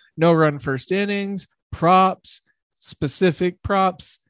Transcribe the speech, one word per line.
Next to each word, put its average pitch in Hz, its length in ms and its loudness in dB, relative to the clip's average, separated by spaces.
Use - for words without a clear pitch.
no 170 160 4
run 151 260 2
first 131 320 -6
innings, 202 560 -4
props, 185 680 2
specific - 840 -2
props. 190 680 -2